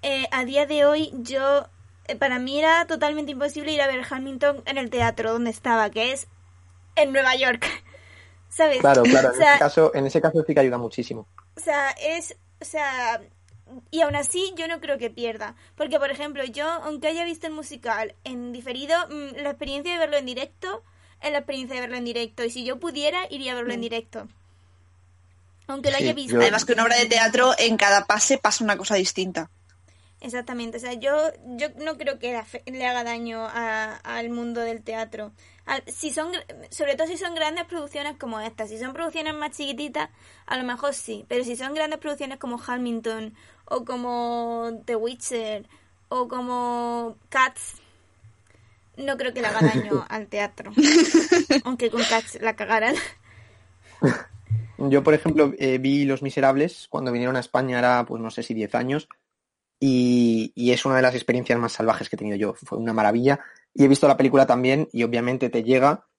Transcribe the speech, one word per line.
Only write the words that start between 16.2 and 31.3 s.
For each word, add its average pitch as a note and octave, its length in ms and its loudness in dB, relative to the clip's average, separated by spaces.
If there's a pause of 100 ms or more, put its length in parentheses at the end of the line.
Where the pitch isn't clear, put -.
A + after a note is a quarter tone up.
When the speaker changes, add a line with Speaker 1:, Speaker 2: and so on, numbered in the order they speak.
Speaker 1:
yo, C4+ 220 -6
aunque D4+ 420 -6
haya E4 160 -4
visto E4 220 -8
el D#4 60 -6
musical B3 600 -6 (100)
en B3 280 -10
diferido, B3+ 420 -4 (140)
mm, C#4+ 340 -12
la C#4+ 80 -4
experiencia C#4+ 420 -8
de F4 60 -4
verlo D4 180 0
en C4+ 100 -2
directo C4 560 -10 (380)
es D4 120 -6
la C#4+ 60 -2
experiencia C4+ 360 -8
de B3+ 60 -8
verlo B3 160 -10
en B3 80 -8
directo. A#3 400 -6
Y A#3 60 -4
si A#3+ 140 -10
yo B3+ 140 -6
pudiera, D4+ 420 -2 (100)
iría C4 220 -8
a B3 40 -6
verlo A#3+ 160 -6
en A#3 80 -6
Speaker 3:
Mm. - 20 -6
Speaker 1:
directo. A3+ 460 -8 (1400)
Aunque C#4 240 -2
lo C#4 80 0
Speaker 2:
Sí, - 60 0
Speaker 1:
haya - 80 2
visto. B3+ 220 -4
Speaker 2:
yo A#3 80 6
Speaker 3:
Además A3+ 220 4
que B3 100 2
una A3 100 2
obra A#3 120 4
de A#3+ 100 4
teatro, A#3 520 4
en A3+ 180 2
cada G3+ 280 4
pase G#3+ 340 2
pasa G#3+ 240 0
una G#3 140 2
cosa G3 180 -2
distinta. F#3 560 -2 (680)
Speaker 1:
Exactamente. A#3+ 580 -10
O - 20 -12
sea, B3 140 -10
yo, B3 180 -2 (440)